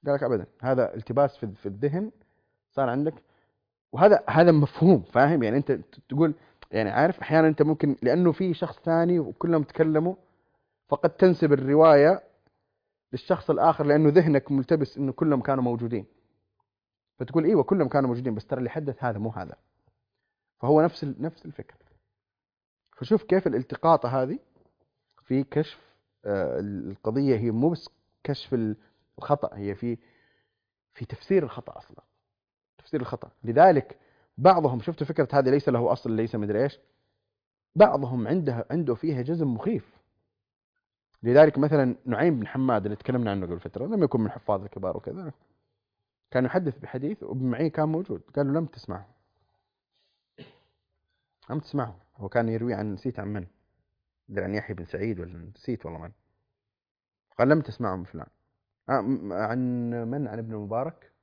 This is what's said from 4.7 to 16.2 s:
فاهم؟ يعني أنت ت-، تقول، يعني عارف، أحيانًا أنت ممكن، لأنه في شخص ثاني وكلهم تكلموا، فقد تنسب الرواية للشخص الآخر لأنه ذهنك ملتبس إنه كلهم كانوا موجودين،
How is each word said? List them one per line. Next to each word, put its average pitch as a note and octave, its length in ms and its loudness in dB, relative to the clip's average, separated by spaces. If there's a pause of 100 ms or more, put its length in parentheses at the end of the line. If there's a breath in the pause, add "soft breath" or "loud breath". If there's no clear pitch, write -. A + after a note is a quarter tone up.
فاهم؟ C#3 400 4
يعني A2 140 2
أنت C#3+ 160 0
ت-، - 360 -6
تقول، D3+ 260 2 (360 soft breath)
يعني G#2 200 -2
عارف، D3+ 300 2
أحيانًا D#3+ 280 4
أنت D#3 140 2
ممكن، D3 400 0
لأنه D#3+ 300 4
في F3+ 220 -2
شخص - 240 -8
ثاني E3+ 400 0
وكلهم D#3 440 0
تكلموا، D#3+ 520 0 (760)
فقد D3 220 -2
تنسب E3 420 4
الرواية D3 720 6 (920)
للشخص - 380 -4
الآخر D#3 340 2
لأنه D3+ 240 4
ذهنك D3 440 4
ملتبس C#3 460 -2
إنه C3+ 140 -4
كلهم D3 280 0
كانوا C3+ 240 -2
موجودين، A#2 420 -4 (1120)